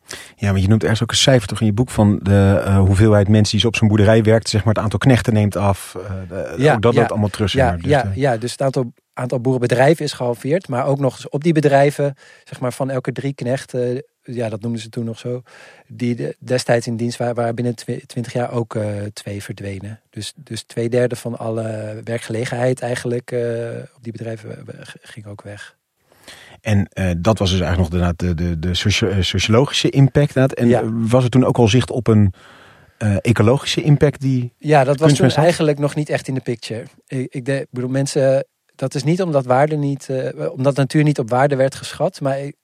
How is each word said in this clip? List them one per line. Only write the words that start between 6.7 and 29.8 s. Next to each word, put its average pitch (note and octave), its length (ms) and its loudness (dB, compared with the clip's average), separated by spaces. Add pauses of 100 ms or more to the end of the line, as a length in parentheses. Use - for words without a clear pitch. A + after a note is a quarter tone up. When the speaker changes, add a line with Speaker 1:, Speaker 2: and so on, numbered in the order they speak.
Speaker 1:
ook A2 80 -2
dat A#2 120 6
Speaker 2:
ja. - 40 6
Speaker 1:
loopt A#2 120 4
allemaal G#2 180 0
terug, G2+ 220 -2
zeg C3+ 120 2
Speaker 2:
Ja, B2 80 4
Speaker 1:
maar. F2 100 -4
Dus F2 100 -2
Speaker 2:
ja, C#3 120 4
Speaker 1:
de G2+ 180 -4
Speaker 2:
ja, C3 160 0
dus A2+ 160 -8
het - 100 -6
aantal, C3 300 -2 (200)
aantal B2+ 280 -6
boerenbedrijven B2+ 640 2
is C#3+ 80 -6
gehalveerd, C3 560 -4
maar C3 180 -4
ook C#3 120 0
nog C3+ 160 -2
eens - 140 -16
op D3 160 -6
die E3+ 80 2
bedrijven, C#3+ 600 2 (300)
zeg - 160 -18
maar, B2 120 -4
van C3 180 -6
elke C3 220 -6
drie C#3 220 -6
knechten, B2 680 -4 (180)
ja, A#2 260 -8
dat G#2 120 -8
noemden A#2 200 -6
ze A2 80 -16
toen A#2 160 -8
nog A2+ 140 -8
zo, B2 240 -10 (440)
die A#2+ 280 -4
de, C3+ 240 -8
destijds A#2+ 480 -2
in A#2 100 -4
dienst A#2+ 220 -4
waren, A#2+ 160 -4
waren A#2 200 -2
binnen A#2+ 200 -4
twi-, - 320 -12
twintig - 260 -10
jaar A#2+ 200 -4
ook, A#2 220 -6
eh, G#2+ 100 -4 (280)
twee G2+ 300 -12
verdwenen. G2+ 580 -12 (100)
Dus, - 260 -12
dus A#2 260 -14
twee A#2 260 -6
derde A#2+ 280 0
van A#2 220 -10
alle A2 640 -8
werkgelegenheid A#2+ 760 -4
eigenlijk, A#2+ 520 -6
eh, B2 80 -2 (560)
op B2 60 -20
die A#2 100 -12
bedrijven, A2+ 380 -12 (180)
eh, - 180 -18
g-, - 160 -20
ging - 240 -20
ook G#2 160 -18
weg. - 340 -18 (840)
Speaker 1:
En, G2+ 320 0
eh, F#2+ 260 -2
dat F#2+ 200 2
was F#2+ 120 0
dus F#2 100 0
eigenlijk E2+ 320 0
nog F2 240 0
de, F2+ 180 -2
de, E2+ 240 -4
de F2 160 -2
socio-, G2+ 340 0
eh, G2 140 0
sociologische - 680 2